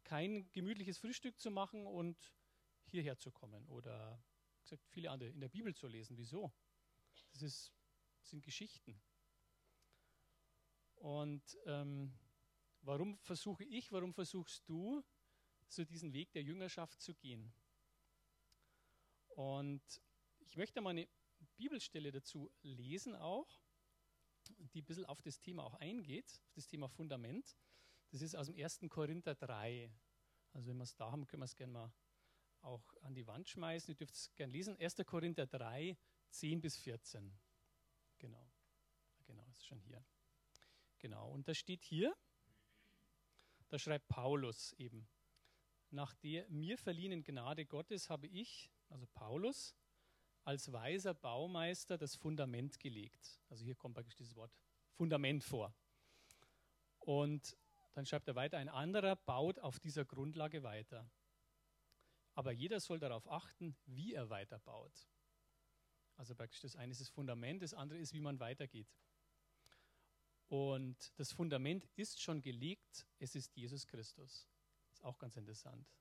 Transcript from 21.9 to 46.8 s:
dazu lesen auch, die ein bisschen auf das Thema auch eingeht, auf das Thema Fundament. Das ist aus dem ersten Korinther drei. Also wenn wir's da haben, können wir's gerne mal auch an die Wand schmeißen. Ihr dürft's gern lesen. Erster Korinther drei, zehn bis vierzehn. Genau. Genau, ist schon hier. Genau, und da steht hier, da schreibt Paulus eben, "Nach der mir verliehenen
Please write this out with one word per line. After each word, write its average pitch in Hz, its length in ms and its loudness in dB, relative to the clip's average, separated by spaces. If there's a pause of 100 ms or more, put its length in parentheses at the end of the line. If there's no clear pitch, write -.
dazu 139 400 -4 (100)
lesen 139 540 -4
auch, 185 440 -2 (1160)
die 160 80 -4
ein - 20 -6
bisschen 170 220 -4
auf 143 160 -6
das - 180 -6
Thema 175 240 -4
auch 117 100 -6
eingeht, 175 720 -4
auf - 80 -20
das 151 120 -8
Thema 147 220 -2
Fundament. 139 680 -4 (540)
Das 139 120 -4
ist 160 140 -2
aus 143 100 0
dem 170 100 -4
ersten 160 320 -2
Korinther 156 460 2
drei. 117 580 -2 (600)
Also 120 160 -4
wenn 123 80 0
wir's 123 180 -4
da 113 160 -2
haben, 143 160 0
können 143 160 -6
wir's 127 140 -6
gerne 127 160 -8
mal 117 220 -6 (640)
auch 123 420 -8
an 135 120 -6
die 123 120 -4
Wand 117 220 -6
schmeißen. 165 440 0
Ihr 143 40 -4
dürft's - 400 -6
gern 135 140 0
lesen. 190 260 0
Erster 175 280 2
Korinther 165 420 2
drei, 131 500 0 (340)
zehn 160 300 4
bis 156 160 0
vierzehn. 101 600 -6 (800)
Genau. 120 340 -12 (720)
Genau, 113 260 -14
ist - 160 -14
schon 117 140 -8
hier. 117 240 -12 (960)
Genau, 107 320 -4
und 139 180 -2
da 165 60 6
steht 180 280 -2
hier, 214 340 6 (1500)
da 147 100 0
schreibt 147 300 2
Paulus 131 640 4
eben, 113 340 -6 (800)
"Nach 143 240 -2
der 165 340 -2
mir 170 300 0
verliehenen 175 460 0